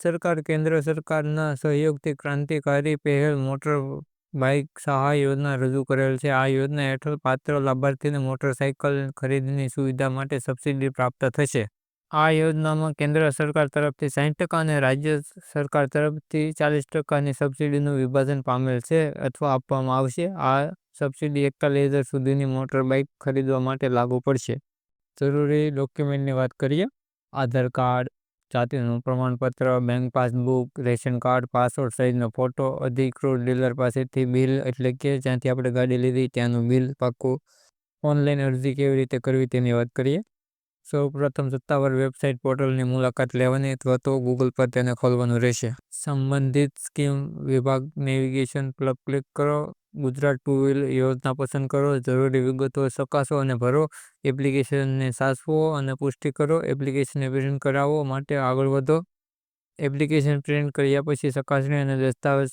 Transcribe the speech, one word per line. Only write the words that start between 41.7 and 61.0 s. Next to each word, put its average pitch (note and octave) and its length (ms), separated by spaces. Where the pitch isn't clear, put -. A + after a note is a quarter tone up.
વેબસાઇટ C3 460
પોર્ટલની C3 440
મુલાકાત B2+ 520
લેવાની C3 380
અથવા B2+ 240
તો C3+ 220
Google B2+ 380
પર C3 100
તેને B2 280
ખોલવાનું A#2+ 460
રહેશે. B2 340
સંબંધિત C#3 800
સ્કીમ C#3+ 580
વિભાગ C3+ 520
નેવિગેશન C3+ 720
પર C3 220
ક્લિક C3+ 320
કરો. D3 360
ગુજરાત C#3+ 420
ટુ C3+ 280
વ્હીલ C#3 200
યોજના C3 500
પસંદ C3+ 320
કરો. C#3 320
જરૂરી C3 420
વિગતો C3 480
ચકાસો C#3+ 500
અને C3+ 160
ભરો. B2+ 340
એપ્લિકેશનને C3+ 840
સાચવો D#3 640
અને C3+ 220
પુષ્ટિ C#3 360
કરો. D#3 320
એપ્લિકેશનને C3+ 680
પ્રિન્ટ C3+ 300
કરાવો C#3+ 420
માટે C#3 340
આગળ C3 300
વધો. C#3 380
એપ્લિકેશન D3 640
પ્રિન્ટ D3 320
કર્યા C#3 300